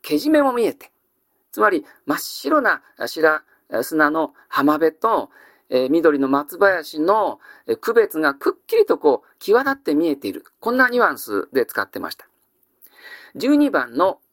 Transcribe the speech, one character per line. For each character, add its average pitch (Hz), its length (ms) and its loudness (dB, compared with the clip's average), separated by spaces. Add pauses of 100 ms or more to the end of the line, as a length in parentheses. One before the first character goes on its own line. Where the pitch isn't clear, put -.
け 151 160 -2
じ 294 120 -2
め 302 120 4
も 269 100 0
見 240 120 0
え 147 80 0
て、 - 180 -20 (640)
つ - 80 -10
ま 214 100 4
り、 170 160 -2 (180)
真 - 120 -2
っ - 20 -10
白 - 420 -2
な 190 220 -2 (240)
白 156 360 0 (400)
砂 156 280 2
の 156 240 -4 (140)
浜 147 260 2
辺 156 200 0
と、 190 360 -2 (380)
え 127 180 0
ー、 131 40 -6
緑 156 280 2
の 135 100 0
松 143 300 -2
林 180 420 0
の、 180 400 0 (260)
え 113 60 -4
ー、 113 60 0
区 226 160 -6
別 214 240 2
が 147 160 0
く - 240 -4
っ - 80 -20
き 440 100 -2
り 427 100 4
と 156 120 0
こ 143 260 2
う、 - 140 -20
際 233 240 2
立 277 120 -2
っ - 20 -4
て 160 180 -4
見 160 140 0
え 143 80 -2
て 113 120 -8
い 92 40 -6
る。 - 120 -16 (160)
こ 226 100 -4
ん 247 60 -2
な 254 120 4
ニ 240 120 0
ュ 226 40 4
ア 170 80 2
ン 123 60 -12
ス 104 340 -6
で 123 140 0
使 - 140 -6
っ 98 80 -6
て - 100 -14
ま 87 120 -8
し - 40 -14
た。 - 120 -20 (1080)
十 277 200 0
二 285 160 4
番 123 240 -2
の 175 260 0 (120)